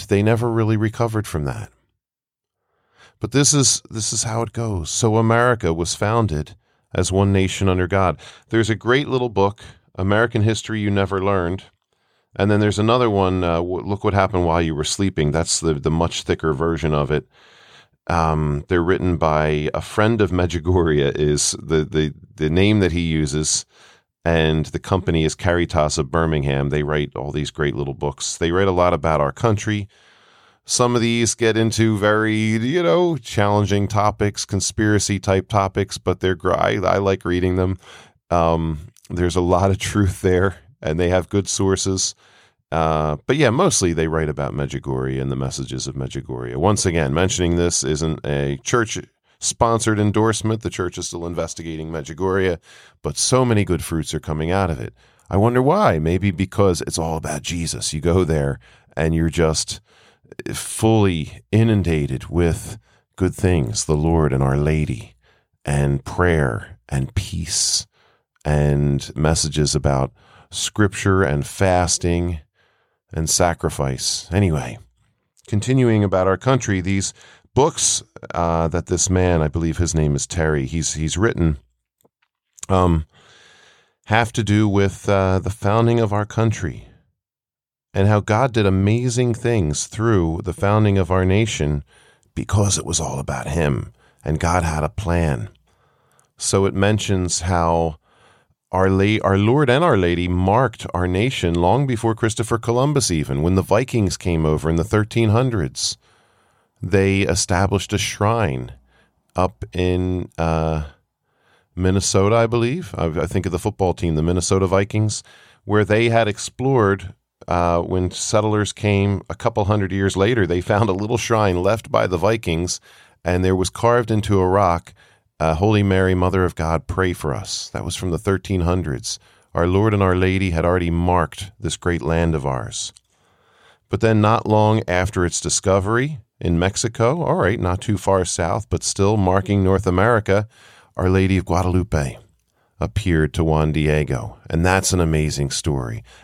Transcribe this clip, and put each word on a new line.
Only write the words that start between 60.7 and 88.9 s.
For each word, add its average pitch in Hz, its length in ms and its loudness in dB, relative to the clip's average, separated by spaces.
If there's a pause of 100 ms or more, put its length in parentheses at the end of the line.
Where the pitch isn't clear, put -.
inundated 85 760 2
with - 520 -2 (380)
good 92 200 -2
things, 87 500 0
the 78 100 0
Lord 78 380 2
and 67 100 2
Our 67 140 2
Lady, 73 580 -2 (480)
and 71 400 0
prayer 76 760 -2 (100)
and 67 260 -6
peace, - 720 -4 (560)
and 71 720 0
messages 76 600 0
about 67 360 0 (420)
scripture 98 720 0
and 71 220 0
fasting 87 920 0 (720)
and 78 180 -4
sacrifice. 76 1000 -2
Anyway, 76 460 0 (720)
continuing 113 560 2
about 92 240 2
our 95 100 4
country, 117 440 0
these 95 320 -2 (400)
books, - 480 2 (320)
uh, 82 360 0
that 82 180 -4
this 90 220 0
man, 90 320 2
I 78 60 2
believe 82 300 -4
his 80 160 0
name 76 220 2
is 67 100 -4
Terry, 78 400 -2
he's, 76 280 -4
he's 78 240 -4
written, 82 400 0 (1120)
um, 87 360 2 (1040)
have 113 260 0
to 120 100 -2
do 104 240 2
with, 98 400 0
uh, 95 320 2
the 107 100 -4
founding 117 500 2
of 104 120 0
our 104 140 -2
country 101 640 -4 (1080)
and 98 140 2
how 107 120 4
God 113 320 0
did 107 140 2
amazing 113 680 2